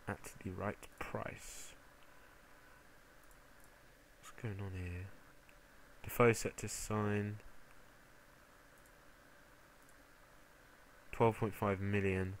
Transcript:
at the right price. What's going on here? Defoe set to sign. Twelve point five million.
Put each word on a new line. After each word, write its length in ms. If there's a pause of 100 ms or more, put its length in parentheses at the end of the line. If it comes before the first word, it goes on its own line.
at 240 (100)
the 100
right 360 (120)
price. 720 (2500)
What's 200
going 240
on 80
here? 340 (960)
Defoe 300
set 240
to 140
sign. 680 (3750)
Twelve 260
point 180
five 240
million. 600